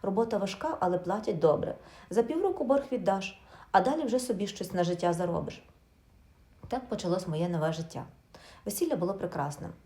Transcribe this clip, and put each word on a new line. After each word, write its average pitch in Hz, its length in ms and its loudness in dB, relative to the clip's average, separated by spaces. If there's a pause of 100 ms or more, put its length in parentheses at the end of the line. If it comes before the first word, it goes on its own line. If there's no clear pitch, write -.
Робота 214 360 2
важка, 196 420 -2
але 180 180 2
платять 190 400 -2
добре. 156 360 4 (360)
За 214 120 4
півроку 339 420 0
борг 269 280 4
віддаш, 190 480 0 (320)
а 190 80 10
далі 302 220 2
вже 247 160 2
собі 202 280 -2
щось - 260 -8
на 175 120 2
життя 175 280 2
заробиш». 170 560 -2 (1000)
Так 247 200 -4
почалось 185 400 -2
моє 165 200 -2
нове 160 240 0
життя. 165 320 -8 (600)
Весілля 254 320 0
було 175 180 0
прекрасним. 170 560 -6 (160)